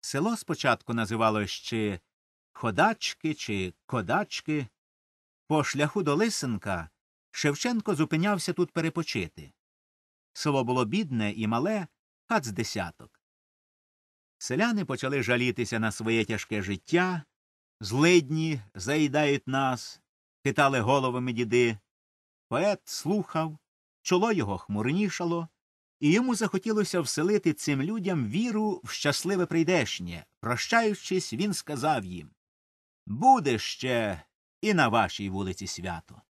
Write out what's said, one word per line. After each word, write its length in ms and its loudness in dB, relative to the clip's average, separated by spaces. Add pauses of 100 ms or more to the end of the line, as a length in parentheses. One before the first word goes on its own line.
Село 360 -2
спочатку 580 0
називалось 560 2
чи 500 -4 (520)
Ходачки, 840 0
чи 400 -4 (120)
Кодачки. 800 -2 (800)
По 180 2
шляху 380 0
до 120 2
Лисенка 760 -2 (400)
Шевченко 640 0
зупинявся 580 0
тут 200 -2
перепочити. 800 -4 (800)
Село 320 0
було 200 2
бідне 480 -2
і 140 -4
мале, 400 -2 (420)
хат 160 0
з 80 -8
десяток. 680 -8 (1160)
Селяни 460 0
почали 380 -2
жалітися 560 0
на 140 0
своє 320 0
тяжке 380 -4
життя. 600 -2 (580)
"Злидні 800 4 (140)
заїдають 760 0
нас", — 520 -2 (420)
хитали 380 2
головами 520 2
діди. 460 4 (680)
Поет 400 0
слухав, 680 -2 (440)
чоло 300 2
його 260 0
хмурнішало, 920 -2 (520)
і 120 6
йому 220 4
захотілося 680 0
вселити 520 2
цим 300 -2
людям 440 -2
віру 580 0
в 60 -12
щасливе 560 0
прийдешнє. 800 0 (140)
Прощаючись, 920 0
він 220 -2
сказав 500 -2
їм: 260 -12 (760)
"Буде 520 4
ще 640 -4 (380)
і 140 2
на 140 6
вашій 400 0
вулиці 380 -6
свято". 640 -10